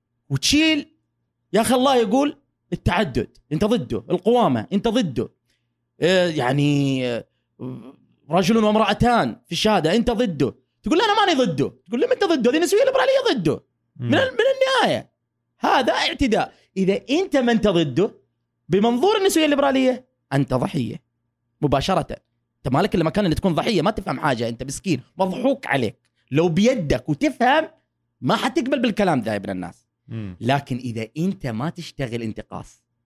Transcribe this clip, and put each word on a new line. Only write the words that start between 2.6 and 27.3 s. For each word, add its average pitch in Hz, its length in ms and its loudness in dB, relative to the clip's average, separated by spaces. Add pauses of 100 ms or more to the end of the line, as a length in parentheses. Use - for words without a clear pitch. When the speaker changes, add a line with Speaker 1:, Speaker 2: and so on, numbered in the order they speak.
Speaker 1:
التعدد، 175 640 -2 (140)
أنت 160 140 0
ضده، 147 440 -2
القوامة، 185 640 0
أنت 202 140 0
ضده، 165 420 -2 (720)
آه، 180 260 4
يعني، 139 800 0
آه، 117 180 -6 (1040)
رجل 185 280 2
وامرأتان 214 880 2
في - 60 -12
الشهادة، 175 440 2
أنت 233 160 2
ضده. 156 440 0 (280)
تقول: 311 140 0
"لا، 453 60 4
أنا 415 220 2
ماني 339 140 2
ضده". 143 340 0 (140)
تقول: 233 120 -4
"ليه 480 80 0
ما 523 60 2
أنت 453 100 -2
ضده؟ 277 280 2
هذه 294 60 2
النسوية 359 240 2
الليبرالية 523 520 2
ضده". 151 300 -2 (320)
Speaker 2:
مم. 123 120 -8
Speaker 1:
من 180 80 2
ال-، 523 160 0
من 480 80 -8 (160)
النهاية 508 560 0 (480)
هذا 277 340 0
اعتداء. 269 600 -2 (240)
إذا 190 220 0 (100)
أنت 320 280 0
ما 240 140 2
أنت 208 160 2
ضده 170 440 0 (580)
بمنظور 240 480 2
النسوية 381 280 2
الليبرالية، 269 600 0 (260)
أنت 139 200 0
ضحية 127 500 -4 (580)
مباشرة. 143 460 0 (500)
أنت 123 160 -6
مالك 185 220 2
إلا 175 80 2
مكان 196 220 0
اللي 160 100 0
تكون 175 200 0
ضحية، 185 260 0
ما 202 100 0
تفهم 185 280 -6
حاجة، 120 300 -2
أنت 120 140 -8
مسكين 139 380 -4 (160)
مضحوك 233 500 -2
عليك. 123 320 -2 (320)
لو 165 180 2
بيدك 170 600 0
وتفهم 277 580 0 (540)